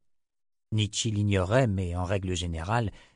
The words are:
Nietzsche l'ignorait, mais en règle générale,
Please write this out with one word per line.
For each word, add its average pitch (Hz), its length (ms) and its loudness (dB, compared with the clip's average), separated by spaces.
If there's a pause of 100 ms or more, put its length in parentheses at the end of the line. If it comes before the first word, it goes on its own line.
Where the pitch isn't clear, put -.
(720)
Nietzsche 107 380 0
l'ignorait, 104 580 4
mais 92 260 -2
en 90 80 -2
règle 92 320 -2
générale, 87 560 -2 (260)